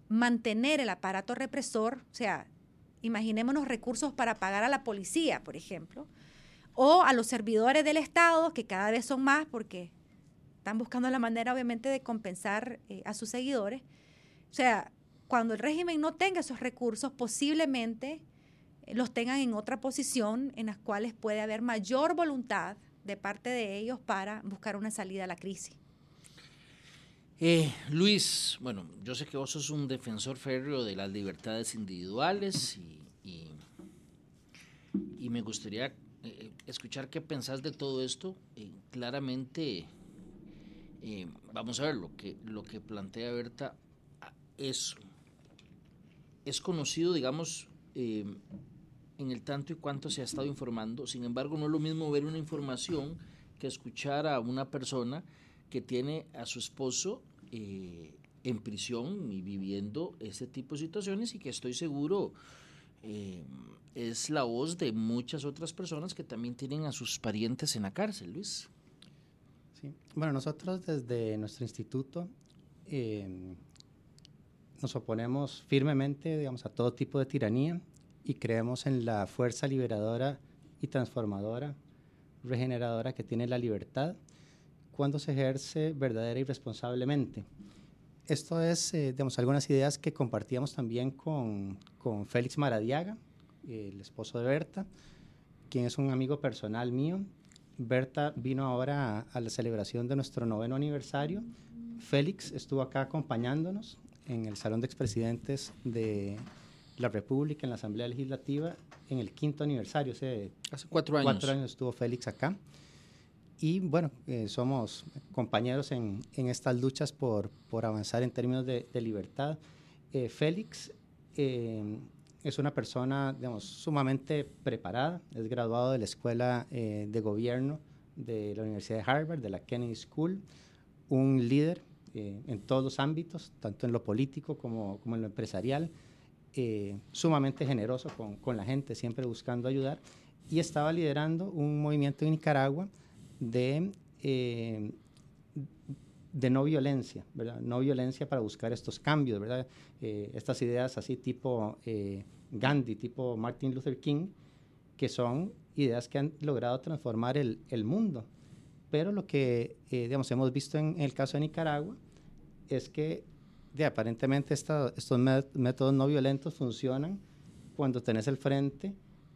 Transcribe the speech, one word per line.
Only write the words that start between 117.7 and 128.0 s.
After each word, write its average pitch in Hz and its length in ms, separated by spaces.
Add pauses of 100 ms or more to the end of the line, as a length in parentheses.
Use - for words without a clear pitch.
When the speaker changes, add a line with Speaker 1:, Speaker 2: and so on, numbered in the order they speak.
Speaker 3:
por 113 160
avanzar 110 380
en 120 80
términos 127 340
de, 123 260
de 123 80
libertad. 113 560 (560)
Eh, 123 160
Félix, 170 640 (460)
eh, 117 640 (420)
es - 160
una 143 160
persona, 131 600
digamos, 120 280
sumamente 143 800 (200)
preparada, 127 580 (100)
es 113 160
graduado 120 440
de 127 60
la 110 60
Escuela, 120 680
eh, 107 360
de 110 120
Gobierno 120 580 (380)